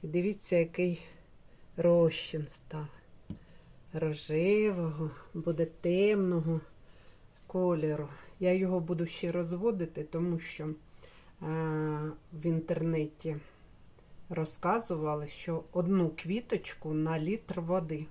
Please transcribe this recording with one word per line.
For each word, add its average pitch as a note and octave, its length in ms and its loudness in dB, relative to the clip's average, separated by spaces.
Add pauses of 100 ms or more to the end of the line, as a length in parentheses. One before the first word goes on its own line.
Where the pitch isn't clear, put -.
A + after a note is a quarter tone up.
І D#3+ 40 -8
дивіться, F3+ 480 0
який F3 500 2 (720)
розчин E3 680 4
став. - 400 -10 (1040)
Рожевого, D#3+ 1160 2 (220)
буде E3 320 0
темного F3 960 2 (880)
кольору. D#3 600 2 (320)
Я F3+ 140 4
його F#3 260 4
буду E3+ 260 0
ще E3+ 260 -4
розводити, F3 720 -2
тому E3+ 360 0
що, - 260 -10
е, D#3 100 -4 (1600)
в D#3 120 -8
інтернеті D#3+ 920 0 (920)
розказували, D#3+ 1000 -2
що E3 440 -6
одну F3+ 380 4
квіточку F3 840 -4
на D#3+ 260 2
літр F#3 420 -2
води. E3 500 -2